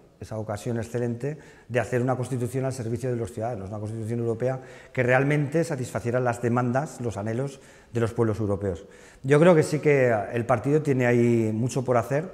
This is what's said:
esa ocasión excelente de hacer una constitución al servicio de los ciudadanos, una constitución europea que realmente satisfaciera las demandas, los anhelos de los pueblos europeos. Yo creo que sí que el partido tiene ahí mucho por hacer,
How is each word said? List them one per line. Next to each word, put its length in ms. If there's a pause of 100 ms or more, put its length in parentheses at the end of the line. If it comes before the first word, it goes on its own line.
(220)
esa 160
ocasión 400
excelente 600 (300)
de 140
hacer 200
una 140
constitución 480
al 80
servicio 380
de 80
los 160
ciudadanos, 340
una 120
constitución 400
europea 420 (320)
que 100
realmente 640
satisfaciera 560
las 200
demandas, 600
los 160
anhelos 420 (320)
de 80
los 140
pueblos 260
europeos. 460 (380)
Yo 180
creo 120
que 100
sí 160
que 360 (160)
el 140
partido 360
tiene 260
ahí 460
mucho 300
por 140
hacer, 360